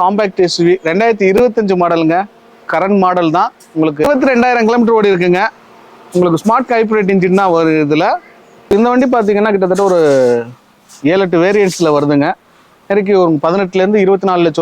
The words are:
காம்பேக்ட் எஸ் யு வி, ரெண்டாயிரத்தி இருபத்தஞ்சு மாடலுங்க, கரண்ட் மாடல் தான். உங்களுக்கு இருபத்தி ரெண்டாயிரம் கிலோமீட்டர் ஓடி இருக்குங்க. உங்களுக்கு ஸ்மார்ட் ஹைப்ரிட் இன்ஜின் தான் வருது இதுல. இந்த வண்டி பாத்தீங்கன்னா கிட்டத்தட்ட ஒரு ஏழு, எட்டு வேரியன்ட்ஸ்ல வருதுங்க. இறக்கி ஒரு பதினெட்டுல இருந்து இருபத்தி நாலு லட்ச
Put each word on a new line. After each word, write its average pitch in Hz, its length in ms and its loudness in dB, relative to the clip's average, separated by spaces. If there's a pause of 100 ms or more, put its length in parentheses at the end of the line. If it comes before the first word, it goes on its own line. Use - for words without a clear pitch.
காம்பேக்ட் 196 460 -2
எஸ் 165 140 -4
யு 170 80 0
வி, 180 60 2 (140)
ரெண்டாயிரத்தி 208 440 0
இருபத்தஞ்சு 214 500 0
மாடலுங்க, 165 360 0 (540)
கரண்ட் 196 320 0
மாடல் 180 340 0
தான். 214 120 -2 (240)
உங்களுக்கு 156 300 -2
இருபத்தி 285 280 0
ரெண்டாயிரம் 240 380 0
கிலோமீட்டர் 233 300 0
ஓடி 208 140 2
இருக்குங்க. 180 280 0 (720)
உங்களுக்கு 175 300 0
ஸ்மார்ட் 240 320 0
ஹைப்ரிட் 214 380 0
இன்ஜின் 185 280 0
தான் 185 140 0
வருது 160 280 0
இதுல. 151 220 0 (680)
இந்த 226 160 2
வண்டி 254 140 0 (100)
பாத்தீங்கன்னா 208 380 0
கிட்டத்தட்ட 185 360 0
ஒரு 175 100 2 (1120)
ஏழு, 190 140 0
எட்டு 170 200 -2
வேரியன்ட்ஸ்ல 190 520 0
வருதுங்க. 147 300 0 (640)
இறக்கி 202 280 0
ஒரு 175 100 2 (140)
பதினெட்டுல 185 400 -2
இருந்து 208 200 0
இருபத்தி 190 260 0
நாலு 175 160 0
லட்ச 160 160 -2